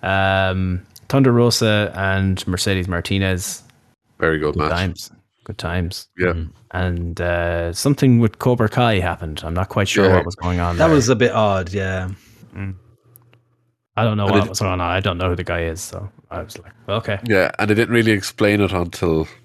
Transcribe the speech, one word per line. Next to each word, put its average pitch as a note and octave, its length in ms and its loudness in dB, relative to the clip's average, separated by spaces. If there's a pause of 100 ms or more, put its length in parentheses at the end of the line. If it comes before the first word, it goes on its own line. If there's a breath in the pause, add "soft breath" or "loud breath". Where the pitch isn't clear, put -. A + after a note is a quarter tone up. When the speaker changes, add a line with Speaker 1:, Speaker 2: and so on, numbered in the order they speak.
Speaker 1:
Um, F#2+ 800 0 (260)
Thunder C3 240 4
Rosa A2+ 640 2
and F#2+ 520 0
Mercedes F#2 420 -2
Martinez. F#2 760 -2 (580)
Speaker 2:
Very D#2+ 180 2
good D2+ 160 -2
Speaker 1:
Good D#2 140 -2
Speaker 2:
match. - 40 0
Speaker 1:
times. F2 380 -4 (340)
Good - 140 -12
times. F2 500 -4 (100)
Speaker 2:
Yeah. F2+ 140 2
Speaker 3:
Mm. E2 180 -6 (220)
Speaker 1:
And, F2 480 -4
uh, E2+ 520 -2
something C3+ 460 4
with A2+ 200 2
Cobra B2 300 2
Kai A#2 320 2
happened. E2+ 440 -4
I'm E2 100 -6
not F#2 140 -2
quite G2 200 0
sure G2+ 180 2
Speaker 2:
Yeah. F#2+ 100 6
Speaker 1:
what F2+ 100 2
was F2 100 -8
going F2+ 240 -2
on F2 160 -2
Speaker 3:
That D#3+ 120 4
Speaker 1:
there. D#3+ 80 4
Speaker 3:
was A#2+ 120 4
a B2+ 80 4
bit A2 160 2
odd, G2 400 0
yeah. F#2+ 360 -4 (460 soft breath)
Speaker 1:
Mm. G2 200 -10 (1200)
I A2 80 0
don't G#2+ 120 0
know G#2 80 -2
Speaker 2:
And G2 80 0
Speaker 1:
what G#2 120 4
Speaker 2:
it - 40 -6
Speaker 1:
was F#2+ 120 -6
going F#2+ 120 0
on. F2+ 80 -2
I F2 200 0
don't F#2+ 180 -2
know F#2 120 -2
who F2 60 -2
the F2 80 -6
guy E2+ 180 -4
is, E2 180 -6
so G2 300 -12 (200)
I E2+ 120 -10
was - 160 -16
like, - 140 -20 (140)
"Well, G2+ 120 -4
okay." G2+ 260 -6
Speaker 2:
Yeah, G2 340 4
and G#2 120 0
they G#2+ 40 6
didn't A#2 200 0
really A2+ 180 4
explain G#2 480 0
it F#2+ 120 2
until E2+ 560 -2 (160)